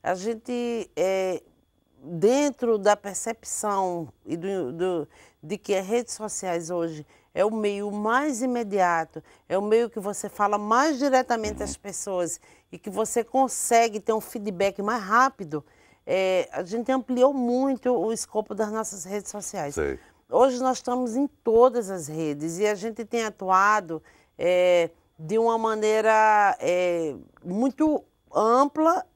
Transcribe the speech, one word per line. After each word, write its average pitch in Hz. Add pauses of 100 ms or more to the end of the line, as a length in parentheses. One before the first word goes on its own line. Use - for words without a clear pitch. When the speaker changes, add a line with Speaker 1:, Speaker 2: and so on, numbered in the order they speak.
Speaker 1:
a 180
gente, 233
é, 185 (600)
dentro 233
da 202
percepção 196 (160)
e 135
do, 175
do, 170 (340)
de 151
que -
as 190
redes 233
sociais 180
hoje 170 (280)
é 175
o 214
meio 208
mais 226
imediato, 190 (240)
é 175
o 196
meio 220
que -
você 202
fala 208
mais 247
diretamente 247
Speaker 2:
Uhum. -
Speaker 1:
às 202
pessoas 185 (280)
e 185
que -
você 214
consegue 233
ter -
um 220
feedback 202
mais 214
rápido, 196 (420)
é, 185
a 156
gente 220
ampliou 254
muito 247
o 214
escopo 214
das 208
nossas 214
redes 196
sociais. 190
Speaker 2:
Sei. 71 (320)
Speaker 1:
Hoje 247
nós 254
estamos 247
em 285
todas 233
as 175
redes 156
e 208
a 208
gente 214
tem 233
atuado, 190 (340)
é, 180 (300)
de 160
uma 226
maneira, 214
é, 170 (280)
muito 254 (280)
ampla 285 (120)